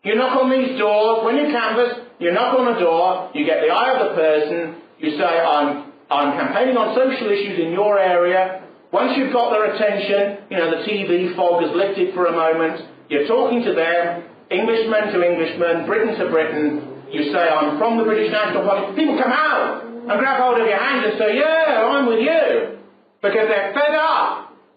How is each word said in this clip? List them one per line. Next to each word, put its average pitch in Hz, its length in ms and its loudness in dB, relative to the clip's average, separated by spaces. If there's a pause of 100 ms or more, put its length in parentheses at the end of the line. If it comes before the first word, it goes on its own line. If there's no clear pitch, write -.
You 214 120 -2
knock 262 200 0
on 262 160 2
these 262 260 0
doors. 214 460 2
When 233 140 2
you 294 100 2
canvass, 240 480 0 (240)
you 170 140 0
knock 247 260 2
on 240 160 2
a 190 40 -4
door, 175 540 2
you 147 120 -2
get 156 180 2
the 156 80 4
eye 247 240 2
of 214 140 0
the - 100 -4
person, 160 560 0 (240)
you 151 160 -4
say, 143 80 -2
"I'm, 151 720 0 (180)
I'm 277 240 0
campaigning 247 400 0
on 214 160 0
social 247 400 0
issues 196 320 -2
in 165 80 -4
your 202 260 2
area." 185 720 0 (240)
Once 254 240 0
you've 269 160 -2
got 240 240 2
their 214 160 2
attention, 202 800 -2
you 190 60 -4
know, 165 180 0
the - 80 -8
T 208 240 -4
V 180 300 0
fog 170 260 2
has 147 80 -2
lifted 185 420 0
for 180 120 0
a 165 100 0
moment, 160 480 0 (240)
you're 147 200 0
talking 240 360 2
to 196 80 -2
them, 170 560 -2 (240)
Englishman 214 640 0
to 175 80 2
Englishman, 165 640 0
Briton 214 320 -2
to 175 80 -2
Briton, 151 840 -2
you 143 220 -2
say, 175 160 2
"I'm 151 320 0
from 226 180 2
the 226 60 2
British 220 260 0
National 202 380 -2
Party." 196 320 0
People 302 160 2
come 254 160 0
out 277 560 -2
and 233 320 -4
grab 254 240 0
hold 240 160 2
of 220 80 2
your 202 160 0
hand 254 220 -2
and 208 120 -2
say, 214 220 0
"Yeah, 302 560 2
I'm 269 120 2
with 220 120 2
you." 262 560 0 (460)
Because 220 260 0
they're 196 240 0
fed 294 240 0
up - 560 -2 (240)